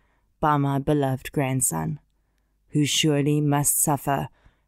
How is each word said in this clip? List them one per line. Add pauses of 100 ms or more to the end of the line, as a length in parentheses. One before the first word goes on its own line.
(420)
by
my
beloved
grandson, (680)
who
surely
must
suffer (400)